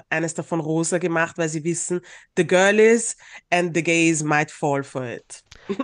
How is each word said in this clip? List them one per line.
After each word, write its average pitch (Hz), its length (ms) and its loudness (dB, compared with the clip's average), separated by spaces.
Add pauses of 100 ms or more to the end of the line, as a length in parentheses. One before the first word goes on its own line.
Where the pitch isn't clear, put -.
(100)
eines 160 240 -2
davon 165 260 -6
rosa 160 380 -2
gemacht, 165 400 -2
weil 165 100 -2
sie 156 160 -8
wissen, 175 380 -4 (340)
the 180 100 2
girl 196 320 4
is 226 380 4 (320)
and 175 260 0
the 165 80 0
gays 165 400 2
might 151 280 0
fall 143 340 -2
for 131 220 -10
it. - 360 -14 (420)